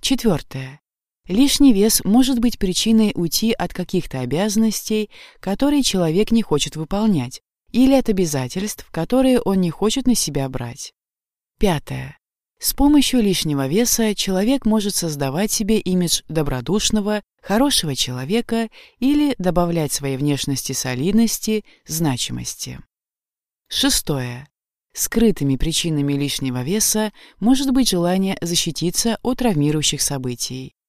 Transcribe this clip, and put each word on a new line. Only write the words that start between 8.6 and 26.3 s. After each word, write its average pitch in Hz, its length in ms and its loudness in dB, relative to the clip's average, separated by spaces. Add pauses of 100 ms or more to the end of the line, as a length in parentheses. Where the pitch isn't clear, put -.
которые 254 500 2
он 190 200 0
не 175 100 0
хочет 220 360 -2
на 247 80 4
себя 139 340 -2
брать. 123 460 -10 (640)
Пятое. 139 580 -2 (420)
С - 160 -4
помощью 277 480 4
лишнего 151 460 0
веса 220 460 0
человек 202 520 -2
может 208 280 0
создавать 151 580 -4
себе 214 260 0
имидж 180 500 0
добродушного, 190 960 -2 (200)
хорошего 202 520 0
человека 208 720 -4 (300)
или 285 400 2
добавлять 170 540 0
своей 135 260 -4
внешности 139 540 -2
солидности, 202 920 0 (220)
значимости. 127 960 -4 (880)
Шестое. 135 800 -2 (460)
Скрытыми 190 640 2
причинами 151 580 0
лишнего 135 480 -4